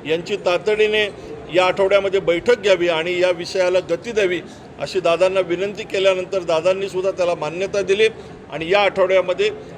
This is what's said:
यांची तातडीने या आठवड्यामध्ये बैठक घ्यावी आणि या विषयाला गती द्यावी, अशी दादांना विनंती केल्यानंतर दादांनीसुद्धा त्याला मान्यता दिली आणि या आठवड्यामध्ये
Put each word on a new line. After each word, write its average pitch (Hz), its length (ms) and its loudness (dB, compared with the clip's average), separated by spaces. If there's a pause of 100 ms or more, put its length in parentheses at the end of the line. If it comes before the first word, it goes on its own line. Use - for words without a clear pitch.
यांची 165 300 -2
तातडीने 208 760 0 (420)
या 180 100 4
आठवड्यामध्ये 196 540 2
बैठक 180 400 2
घ्यावी 185 280 2
आणि 175 320 0
या 180 120 4
विषयाला 180 480 0
गती 170 320 -4
द्यावी, 185 300 0 (400)
अशी 151 180 -4
दादांना 180 400 2
विनंती 190 440 -4
केल्यानंतर 190 560 0
दादांनीसुद्धा 185 720 0
त्याला 175 240 0
मान्यता 175 460 -4
दिली 196 260 2 (440)
आणि 160 200 -6
या 202 100 6
आठवड्यामध्ये 190 680 2 (260)